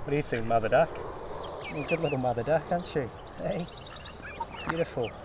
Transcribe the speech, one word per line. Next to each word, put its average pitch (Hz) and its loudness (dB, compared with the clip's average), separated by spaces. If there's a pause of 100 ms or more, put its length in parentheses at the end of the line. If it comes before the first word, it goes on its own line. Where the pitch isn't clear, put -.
What - -4
do 143 4
you 147 4
think, 117 0
mother 113 6
duck? 135 8 (840)
You're 156 -4
a 131 -4
good 165 2
little 147 2
mother 120 2
duck, 147 4
aren't 175 0
you? 135 0 (280)
Hey? 175 -2 (1000)
Beautiful. 160 0 (140)